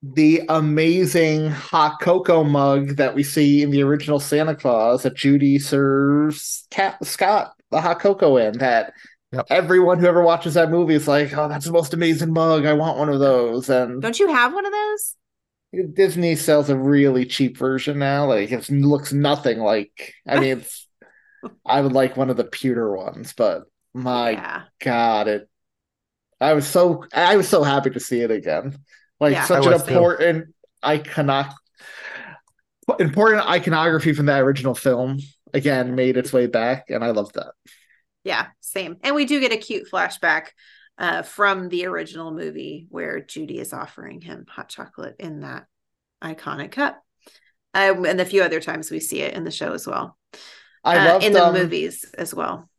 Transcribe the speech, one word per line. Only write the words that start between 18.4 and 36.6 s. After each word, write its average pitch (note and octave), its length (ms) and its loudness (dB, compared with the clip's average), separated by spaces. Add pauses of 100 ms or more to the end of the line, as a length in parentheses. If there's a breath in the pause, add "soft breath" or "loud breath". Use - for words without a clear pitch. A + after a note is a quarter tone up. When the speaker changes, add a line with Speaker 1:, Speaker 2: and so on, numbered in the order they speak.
Speaker 1:
it B2 180 -6
looks C#3+ 420 2
nothing C#3 460 0
like, G#2+ 560 -4 (100)
I C3 140 0
mean, C3+ 200 0
it's, - 280 -18 (560 loud breath)
Speaker 3:
<laughs> - 240 -20
Speaker 1:
I C#3 140 2
would C#3 120 0
like C3 240 2
one B2+ 140 0
of B2 60 -2
the A#2+ 80 -2
pewter A#2 500 -4
ones, - 380 -12
but G2 320 -2 (280)
my B2 380 -2
Speaker 3:
Yeah. A2 320 -8 (180)
Speaker 1:
God, A#2 460 0
it, G#2 220 -4 (920)
I C#3+ 120 2
was D3 120 0
so, F3 480 2
I F3+ 240 4
was G3 120 2
so E3 160 4
happy C#3 260 0
to B2+ 80 -8
see A#2+ 220 -4
it A#2 100 -2
again. G2 480 -4 (400 soft breath)
Like, D3 140 4
Speaker 3:
Yeah. D3+ 140 0
Speaker 1:
such C#3 180 4
Speaker 2:
I - 20 6
Speaker 1:
an F3 60 6
Speaker 2:
was E3+ 100 4
too. - 120 -2
Speaker 1:
important E3+ 600 2 (300)
icono-, C#3+ 680 -2 (1500 loud breath)
important G3+ 460 2
iconography D#3+ 640 0
from C#3+ 140 0
that C#3 160 4
original C3+ 320 0
film C3 440 -2 (340)
again C3 420 -2
made B2+ 220 0
its B2 160 -4
way B2 140 2
back, A#2 440 -2